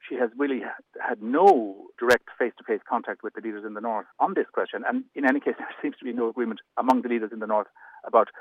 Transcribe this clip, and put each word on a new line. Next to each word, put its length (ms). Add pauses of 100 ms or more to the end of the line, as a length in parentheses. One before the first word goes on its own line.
she 80
has 200
really 240
ha-, 460
had 160
no 680 (100)
direct 400
face-to-face 500
contact 340
with 120
the 80
leaders 220
in 100
the 60
North 260 (120)
on 160
this 180
question. 360
And 160 (100)
in 120
any 140
case, 140
<laughs> 40
there 100 (140)
seems 160
to 60
be 80
no 160
agreement 320 (180)
among 240
the 60
leaders 240
in 60
the 80
North 220 (380)
about 220 (120)